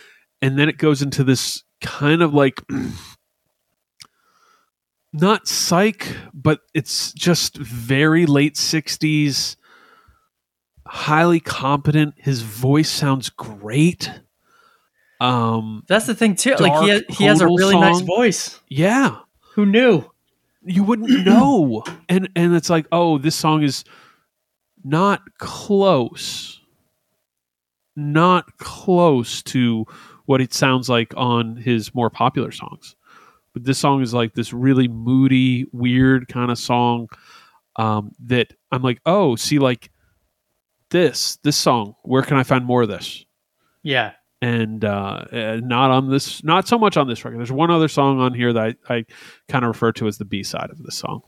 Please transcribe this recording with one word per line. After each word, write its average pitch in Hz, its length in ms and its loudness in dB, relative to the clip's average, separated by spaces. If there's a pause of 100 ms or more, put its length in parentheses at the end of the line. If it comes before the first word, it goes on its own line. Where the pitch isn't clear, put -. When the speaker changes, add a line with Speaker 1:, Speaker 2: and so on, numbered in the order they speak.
(400)
Speaker 1:
and 135 180 0
then 147 100 4
it 160 100 -4
goes 147 240 2
into 139 220 -2
this - 400 0 (180)
kind 156 400 0
of, 156 120 2
like, 139 320 2
<clears throat> - 40 -14 (2500)
not 185 360 0
psych, - 580 0 (260)
but 151 280 0 (140)
it's - 380 -6
just - 440 -2
very 135 720 0
late 143 300 2
sixties, 151 1000 -2 (1300)
highly 165 540 0
competent. 147 760 -2
His 131 260 -4
voice 127 480 0
sounds 135 400 -2
great. 110 800 -2 (1120)
Um, 113 680 -2
Speaker 2:
That's 208 180 0
the 240 80 -2
thing 220 220 2
too. 262 220 0
Like, 151 220 4
he 180 80 4
Speaker 1:
dark 208 200 2
Speaker 2:
has, - 100 -8
he 202 60 4
has 156 160 6
a 180 40 4
Speaker 1:
tonal 175 120 4
Speaker 2:
really 190 220 4
nice 185 200 4
Speaker 1:
song. 185 80 -6
Speaker 2:
voice. 202 600 -2
Speaker 1:
Yeah. 185 480 0 (380)
Speaker 2:
Who 208 120 2
knew? 208 380 4 (580)
Speaker 1:
You 185 220 0
wouldn't 226 260 0
<clears throat> 190 160 4
know. 196 580 4 (240)
And, 190 280 0
and 175 180 4
it's 165 160 0
like, 160 220 0
"Oh, 165 260 2
this 156 160 -2
song 156 280 0
is 139 220 -2 (1000)
not 170 360 0 (180)
close, - 1200 -2 (1400)
not 160 640 2
close 170 840 0
to 117 420 -2 (420)
what 131 140 2
it 127 140 -4
sounds 127 340 0
like 117 280 -2
on 117 400 -2
his 117 380 -4
more 120 160 -2
popular 117 420 -4
songs." - 420 -18 (580)
But 120 120 -14
this 131 140 -2
song 139 220 2
is, 120 140 -4
like, 117 200 -2
this - 180 -6
really 127 340 2
moody, 127 840 2
weird 127 560 2
kind 120 240 -4
of 117 60 -4
song, 120 500 0 (680)
um, 107 360 -2 (140)
that 120 260 0 (180)
I'm 127 120 -4
like, 127 220 -2
"Oh, 170 320 2
see, 151 220 -2
like, 127 320 0 (1000)
this, 170 520 0
this 143 140 0
song, 113 380 -2 (100)
where 131 180 0
can 143 160 -2
I 127 60 2
find 127 200 0
more 123 180 2
of 110 60 0
this?" - 360 -12 (580)
Speaker 2:
Yeah. 127 300 -2 (300)
Speaker 1:
And, 110 440 -2
uh, 101 460 -6
uh, 113 300 -6
not 127 280 2
on 131 200 2
this, - 320 -4
not 170 240 0
so 240 120 0
much 208 180 2
on 143 120 2
this 113 180 -8
record. 117 140 -12
There's 120 120 -8
one 160 180 0
other 160 180 2
song 135 320 0
on 127 120 0
here 120 220 0
that 113 220 -2 (120)
I, 123 60 -4
I 117 100 -4 (440)
kinda 123 200 -2
refer 113 240 0
to - 140 -6
as 104 100 -4
the 104 80 -12
B 98 180 -6
side - 280 -10
of 160 120 -20
this - 140 -14
song. - 320 -10